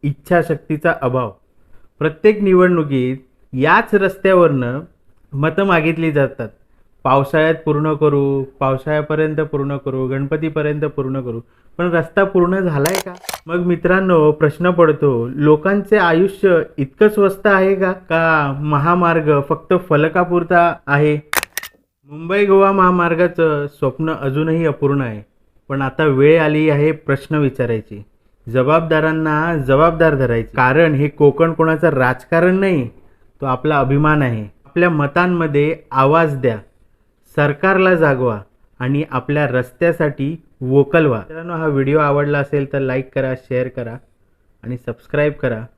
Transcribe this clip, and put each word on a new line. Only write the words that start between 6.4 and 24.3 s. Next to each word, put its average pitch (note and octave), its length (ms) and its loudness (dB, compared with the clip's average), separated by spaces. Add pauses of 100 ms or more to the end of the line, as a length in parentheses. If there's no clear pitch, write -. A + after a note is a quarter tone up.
पावसाळ्यात C#3 500 2
पूर्ण D#3 400 -2
करू, C#3 500 0 (160)
पावसाळ्यापर्यंत D3+ 760 -2
पूर्ण C#3+ 400 -4
करू, C3 320 -6
गणपतीपर्यंत D3+ 720 -4
पूर्ण C3+ 400 -6
करू, A#2 200 -10 (380)
पण F3 120 -2
रस्ता E3+ 340 0
पूर्ण F#3 340 0
झालाय E3 460 -2
का? F3+ 100 -14 (320)
मग E3+ 100 -6
मित्रांनो, F3 760 2
प्रश्न D#3 380 0
पडतो, D3 580 2
लोकांचे D#3 680 2
आयुष्य F3+ 640 2 (140)
इतकं F3+ 320 0
स्वस्त G3+ 380 0
आहे G3 280 2
का? F#3 180 -2
का E3 680 -2
महामार्ग D3+ 880 2
फक्त - 260 -2 (140)
फलकापुरता E3+ 840 2 (120)
आहे? D3 340 0 (840)
मुंबई E3 420 -4
गोवा G3 260 4
महामार्गाचं E3+ 960 0
स्वप्न D3+ 460 -4
अजूनही D#3 540 -2